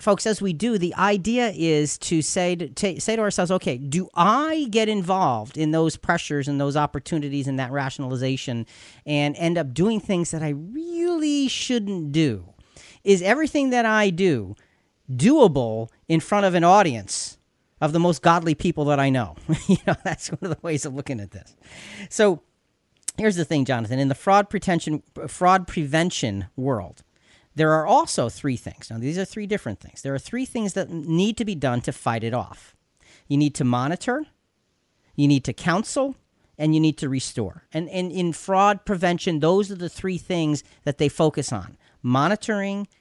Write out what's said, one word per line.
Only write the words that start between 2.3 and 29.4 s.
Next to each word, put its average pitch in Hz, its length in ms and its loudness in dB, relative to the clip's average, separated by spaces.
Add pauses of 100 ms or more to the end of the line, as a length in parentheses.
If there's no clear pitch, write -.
to, 170 100 -6
ta-, 185 320 -4
say 220 160 -2
to 226 60 0
ourselves, 190 300 0
"Okay, 180 260 0
do 147 360 -2
I 277 560 2
get 214 200 2
involved 175 680 0
in 156 140 0
those 160 240 2
pressures 143 540 -2
and 143 100 0
those 143 160 0
opportunities 143 720 -2
and 135 100 -2
that 127 140 -4
rationalization 131 920 -4 (400)
and 147 320 0
end 170 200 0
up 143 160 -4
doing 196 280 0
things 175 300 -2
that 156 120 -6
I 156 60 -2
really 302 1000 -2
shouldn't 202 640 -4
do? 131 380 0 (560)
Is 196 160 6
everything 269 480 2
that 240 160 2
I 214 240 4
do 151 460 0 (540)
doable 131 800 4 (200)
in 160 100 4
front 202 260 2
of 180 80 4
an 170 120 4
audience 170 720 4 (420)
of 151 140 0
the 170 60 2
most 175 220 2
godly 165 340 4
people 156 300 -2
that 143 140 2
I 139 100 2
know?" 120 280 0 (140)
<laughs> - 160 -2
You 190 100 4 (100)
know, 180 160 2
that's 165 240 -8
one - 160 -10
of 190 60 -4
the 151 120 -6
ways 156 240 -4
of 135 80 -10
looking 131 280 -8
at 98 100 -14
this. - 240 -20 (540)
So 196 320 2 (760)
here's 208 200 2
the 170 80 0
thing, 143 200 2
Jonathan. 120 340 -2
In 139 80 2
the 135 80 0
fraud 202 340 2
pretension, 170 520 -2 (260)
fraud 180 400 2
prevention 143 880 -2
world, 120 480 -4 (500)
there 156 200 2
are 156 120 2
also 190 440 2
three 131 260 -4
things. - 340 -12
Now, 113 80 -10
these 139 200 -4
are 190 80 -4
three 208 200 -10